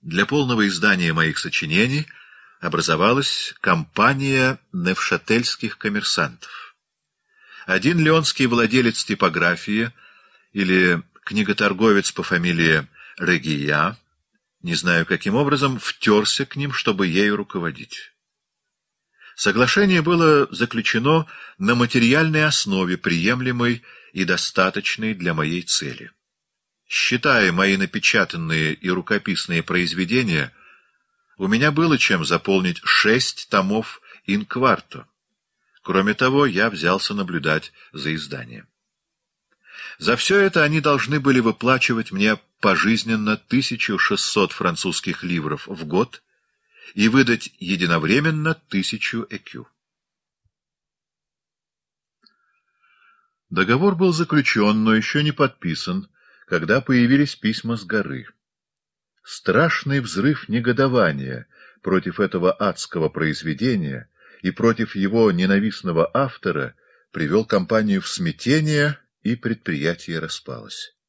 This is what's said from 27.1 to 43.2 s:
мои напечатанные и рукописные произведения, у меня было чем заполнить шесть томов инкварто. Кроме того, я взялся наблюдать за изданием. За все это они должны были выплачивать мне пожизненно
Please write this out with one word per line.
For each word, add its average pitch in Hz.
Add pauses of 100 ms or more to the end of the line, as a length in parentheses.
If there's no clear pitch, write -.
мои 98
напечатанные 82
и 92
рукописные 90
произведения, 90 (840)
у 95
меня 127
было 156
чем 87
заполнить 90
шесть -
томов 104 (260)
инкварто. 104 (760)
Кроме 95
того, 135
я 107
взялся 92
наблюдать 80 (200)
за 78
изданием. 67 (1300)
За 107
все 196
это 180
они 151
должны 143
были 131
выплачивать 117
мне 104 (220)
пожизненно 107